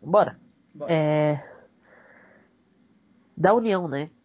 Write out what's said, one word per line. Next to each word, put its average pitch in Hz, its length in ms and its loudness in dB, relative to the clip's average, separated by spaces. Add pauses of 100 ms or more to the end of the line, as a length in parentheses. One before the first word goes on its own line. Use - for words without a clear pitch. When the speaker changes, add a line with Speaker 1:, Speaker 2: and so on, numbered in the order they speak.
Speaker 1:
Bora. 175 340 2 (380)
Speaker 2:
Bora. 147 180 -6
Speaker 1:
É, 151 520 0 (1900)
da 180 180 2
união, 208 340 0
né? 143 220 -6 (140)